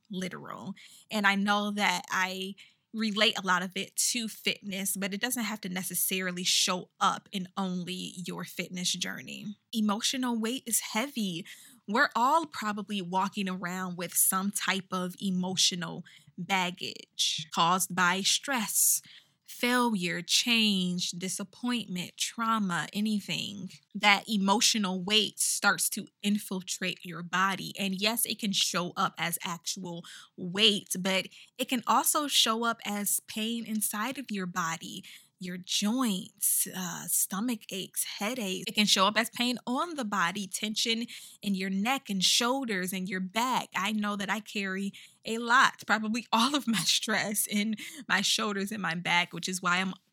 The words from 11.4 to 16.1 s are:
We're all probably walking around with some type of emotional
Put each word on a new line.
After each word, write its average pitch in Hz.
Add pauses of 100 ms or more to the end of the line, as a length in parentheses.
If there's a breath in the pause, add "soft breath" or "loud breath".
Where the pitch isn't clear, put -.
We're 240
all 294
probably 208
walking 190
around 185
with 175
some 196
type 190
of 180
emotional 180 (320 loud breath)